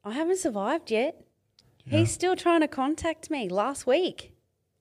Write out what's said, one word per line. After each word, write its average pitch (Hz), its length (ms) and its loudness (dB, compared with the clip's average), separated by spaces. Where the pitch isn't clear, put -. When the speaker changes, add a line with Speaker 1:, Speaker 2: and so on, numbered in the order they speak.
Speaker 1:
I 208 80 -8
haven't 330 240 0
survived 262 520 -2
yet. 240 360 -2
Speaker 2:
Yeah. 311 160 2
Speaker 1:
He's 339 120 4
still 359 260 0
trying 339 240 4
to 302 80 2
contact 311 600 -4
me 254 200 -4
last 214 360 -2
week. 294 480 0